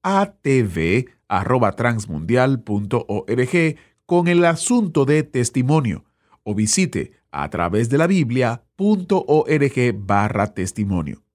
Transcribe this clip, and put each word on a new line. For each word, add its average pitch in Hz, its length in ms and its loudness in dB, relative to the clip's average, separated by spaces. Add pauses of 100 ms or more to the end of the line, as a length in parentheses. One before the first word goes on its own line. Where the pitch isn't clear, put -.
A 196 380 0
T 135 220 2
V 90 440 0 (220)
arroba 101 460 0
transmundial 113 880 0
punto 104 440 -2
org 127 720 -2 (280)
con 175 220 2
el 175 180 4
asunto 170 600 2
de 151 180 2
testimonio 127 800 -2 (380)
o 107 100 -6
visite 107 600 -2 (180)
a 71 180 -6
través 87 400 -2
de 135 80 2
la 160 100 2
biblia 123 560 0 (120)
punto 196 500 0
org 139 680 2
barra 101 580 0
testimonio. 92 720 -4 (120)